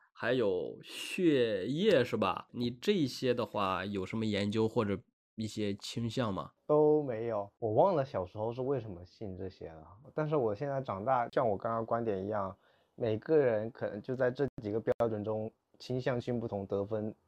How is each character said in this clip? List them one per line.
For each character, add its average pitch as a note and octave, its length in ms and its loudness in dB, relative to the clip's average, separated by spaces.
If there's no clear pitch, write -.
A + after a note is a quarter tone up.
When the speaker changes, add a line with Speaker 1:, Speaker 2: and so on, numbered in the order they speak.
Speaker 1:
还 A#2 220 -2
有 F#2 500 0
血 A#2+ 840 2
液， D#3 380 4
是 - 120 -2
吧？ G2 360 0
你 A#2+ 180 -2
这 D3+ 380 2
些 B2 260 0
的 A#2+ 120 0
话， F#2+ 380 0
有 G2+ 220 -2
什 A#2 120 -6
么 A2 80 0
研 G2+ 260 0
究 A2 160 4
或 A2 180 2
者 G2 140 0
一 A2 120 -6
些 G#2 260 -2
倾 A#2 360 -6
向 A2 220 -2
吗？ E2 200 -6
Speaker 2:
都 D3+ 340 6
没 A#2 260 -4
有， G#2 300 -2
我 A2 160 -2
忘 F3 220 6
了 C3+ 100 2
小 F#2+ 200 -2
时 G2+ 120 -14
候 A2+ 160 -2
是 C3 80 -6
为 C3 180 -2
什 A2 100 -10
么 F2 140 -12
信 F#2+ 320 -12
这 F#2 140 -8
些 E2+ 200 -14
了。 D#2+ 180 -20
但 D#3 160 -2
是 D#3 60 0
我 A2+ 180 2
现 C#3 160 -4
在 C3+ 120 -2
长 G2+ 220 -4
大， B2 260 0
像 C3+ 180 2
我 G2+ 100 2
刚 A2+ 140 -4
刚 A2+ 120 -2
观 A#2 200 0
点 G2 200 0
一 G2+ 40 -4
样， G2+ 280 -2
每 A2+ 240 -2
个 D#3+ 180 0
人 A#2 360 4
可 - 180 -6
能 G#2 100 -8
就 B2+ 160 -6
在 B2+ 140 2
这 C3 180 -2
几 G#2 100 -4
个 A2+ 80 0
标 A#2+ 140 0
准 G#2 140 -4
中 A2 280 -4
倾 B2+ 200 -4
向 B2 220 0
性 A#2+ 180 -2
不 A#2 80 -4
同， G2+ 200 -4
得 G2+ 180 0
分 G#2+ 280 -4